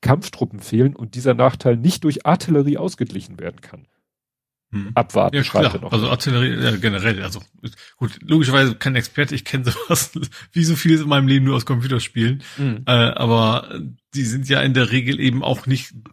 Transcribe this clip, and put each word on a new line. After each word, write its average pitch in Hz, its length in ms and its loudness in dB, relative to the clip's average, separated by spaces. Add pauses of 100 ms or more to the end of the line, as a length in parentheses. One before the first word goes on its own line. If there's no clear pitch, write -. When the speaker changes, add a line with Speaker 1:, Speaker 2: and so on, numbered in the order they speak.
Speaker 1:
Kampftruppen 123 600 -2
fehlen 131 360 0
und 117 180 -12
dieser 127 200 0
Nachteil 127 420 2
nicht 135 280 0
durch 143 220 -2
Artillerie 147 520 2
ausgeglichen 98 600 -8
werden 85 220 -12
kann.“ - 260 -20 (840)
Speaker 2:
Hm. 101 240 -8
Speaker 1:
Abwarten, 110 400 0
Speaker 2:
Ja, 139 80 2
Speaker 1:
schreibt 190 260 2
Speaker 2:
klar. 92 60 -6
Speaker 1:
er 92 60 -6
noch. - 100 -8
Speaker 2:
Also 117 180 0
Artillerie, 123 500 0
ja, 120 160 0
generell. 101 460 -2
Also 92 180 -10 (560)
gut, - 260 -6
logischerweise 135 520 2
kein 131 220 -2
Experte, 139 400 -2
ich - 80 -8
kenne 135 200 -4
sowas - 460 -2 (240)
<laughs> - 180 -20
wie 170 120 2
so 165 100 2
vieles 160 280 4
in 147 60 -4
meinem 139 200 4
Leben 135 160 4
nur 135 100 2
aus 120 100 -2
Computerspielen. 127 800 -2 (140)
Speaker 1:
Mhm. 127 300 -4
Speaker 2:
Äh, - 40 -2
aber 117 880 2 (360)
die 139 100 -2
sind 131 240 -4
ja 135 140 2
in 135 120 2
der 123 160 4
Regel 127 300 0
eben 131 240 0
auch - 220 -2
nicht, 131 280 -2 (180)